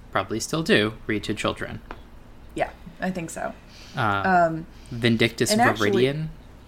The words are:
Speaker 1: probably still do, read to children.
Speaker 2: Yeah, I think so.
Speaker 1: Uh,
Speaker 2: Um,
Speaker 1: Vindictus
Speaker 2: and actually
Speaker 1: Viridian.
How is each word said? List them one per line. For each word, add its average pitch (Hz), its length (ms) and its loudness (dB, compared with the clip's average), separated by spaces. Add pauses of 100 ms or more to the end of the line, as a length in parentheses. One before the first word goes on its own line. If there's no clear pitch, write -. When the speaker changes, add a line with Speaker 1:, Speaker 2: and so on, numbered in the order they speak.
(100)
Speaker 1:
probably 104 300 -2
still 165 240 -2
do, 117 300 4 (120)
read 104 160 -2
to - 120 -4
children. - 460 -4 (760)
Speaker 2:
Yeah, 143 140 -2 (300)
I 185 100 -2
think 170 200 -8
so. - 240 -8 (420)
Speaker 1:
Uh, 180 540 4
Speaker 2:
Um, 160 160 -6 (240)
Speaker 1:
Vindictus 117 600 2
Speaker 2:
and 107 80 2
actually 113 320 4
Speaker 1:
Viridian. 143 340 2 (400)